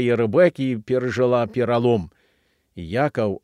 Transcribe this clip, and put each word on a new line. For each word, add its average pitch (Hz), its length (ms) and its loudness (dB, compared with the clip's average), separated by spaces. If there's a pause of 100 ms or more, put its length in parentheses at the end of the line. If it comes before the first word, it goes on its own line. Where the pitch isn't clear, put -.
і 120 160 0
Рэбекі 131 640 0
перажыла 123 640 0
пералом. 120 640 0 (640)
Якаў 104 680 -4